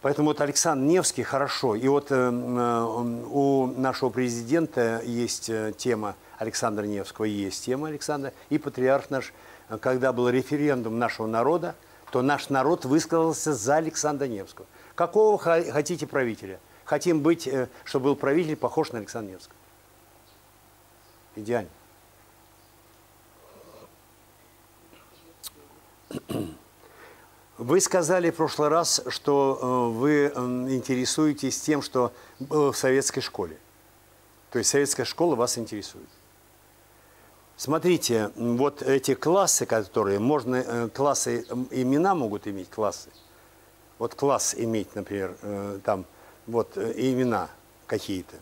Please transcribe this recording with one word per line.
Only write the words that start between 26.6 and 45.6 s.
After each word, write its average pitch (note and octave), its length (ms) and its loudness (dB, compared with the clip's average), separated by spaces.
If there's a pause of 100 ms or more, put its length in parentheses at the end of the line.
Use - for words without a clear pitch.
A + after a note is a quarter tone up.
Вы C3+ 220 2
сказали F3 500 2
в D#3 60 -4
прошлый D3+ 320 0
раз, D#3+ 400 2
что, C3+ 520 2
э, B2 380 0
вы, C#3 140 2
э, C#3+ 280 2 (360)
интересуетесь C3+ 840 0
тем, D3 200 0
что B2 300 0 (280)
было C#3+ 320 2
в - 60 -4
советской C3+ 440 2
школе. E2+ 360 -8 (960)
То A#2+ 80 -2
есть G#2+ 100 0
советская C#3 360 2
школа E3 300 0
вас A#2+ 220 0
интересует. G#2+ 500 -10 (1500)
Смотрите, C#3+ 800 0
м, A#2+ 220 -2
вот C#3 240 0
эти C3+ 320 2
классы, E3+ 520 2
которые G2+ 540 0
можно, B2+ 360 0
э, A#2+ 340 -2
классы, C3 600 -2
м, B2+ 220 -6
имена C#3+ 440 2
могут G#2+ 320 -4
иметь G2 220 -8
классы. G2+ 400 -4 (880)
Вот A#2 180 -4
класс C#3 400 2
иметь, A2+ 400 -2
например, G2 460 -6
э, G2+ 420 -8